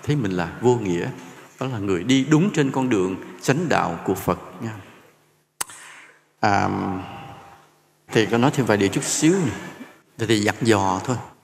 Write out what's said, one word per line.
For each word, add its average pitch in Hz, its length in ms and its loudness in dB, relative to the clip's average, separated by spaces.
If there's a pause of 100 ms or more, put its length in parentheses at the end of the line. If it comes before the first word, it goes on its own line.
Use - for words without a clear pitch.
thấy 147 120 0
mình 110 160 0
là 87 200 -2 (100)
vô 120 140 6
nghĩa. 98 320 -2 (520)
Đó 131 80 -4
là 120 120 -4
người 95 240 0
đi 131 260 2
đúng 156 240 4
trên 139 180 0
con 131 180 -2
đường 95 260 0 (260)
chánh 151 280 0
đạo 87 360 0
của 98 80 0
Phật 92 260 -2 (220)
nha. 113 120 -10 (1700)
À, 98 300 2 (1400)
thì 113 140 4
có 107 120 0
nói 127 140 6
thêm 131 140 0
vài 107 120 4
điều 101 120 4
chút 139 140 -2
xíu 156 300 2
nè. 170 180 2 (680)
Thì, 113 80 -4
thì 107 140 2
dặn 104 220 2
dò 98 440 2
thôi. 127 120 -2 (260)